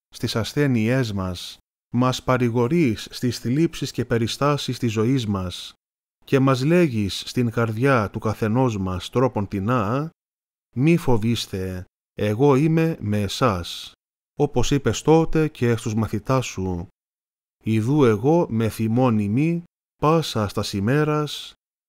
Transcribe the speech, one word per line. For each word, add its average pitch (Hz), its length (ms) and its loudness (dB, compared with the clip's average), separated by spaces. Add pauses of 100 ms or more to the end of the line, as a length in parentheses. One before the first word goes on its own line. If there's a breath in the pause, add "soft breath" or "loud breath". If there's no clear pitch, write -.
στις - 280 -8
ασθένειές 120 800 0
μας, 92 440 -8 (360)
μας 123 300 0
παρηγορείς 123 880 0
στις - 280 -4
θλίψεις 147 520 -2
και - 140 -4
περιστάσεις 123 760 -2
της 120 120 0
ζωής 113 360 0
μας, 92 460 -6 (520)
και 135 140 2
μας 131 240 2
λέγεις 139 640 0
στην 120 240 -2
καρδιά 113 600 0
του 110 100 -8
καθενός 110 580 0
μας 92 320 -6
τρόπον 120 380 0
τεινά, 120 600 -2 (680)
«Μη 156 220 4
φοβήστε, 101 880 -2 (280)
εγώ 113 420 2
είμαι 160 440 2
με 104 220 -2
εσάς», 98 720 -2 (460)
όπως - 340 2
είπες 127 300 0
τότε 156 460 4
και 120 280 0
στους 110 200 -6
μαθητάς 113 500 -2
σου, 92 420 -6 (760)
«Ιδού 113 400 2
εγώ 127 460 4
με 113 200 0
θυμώνει 110 600 2
μη, 165 340 0 (380)
πάσα 147 460 0
στας - 260 -6
ημέρας, 147 800 -2 (360)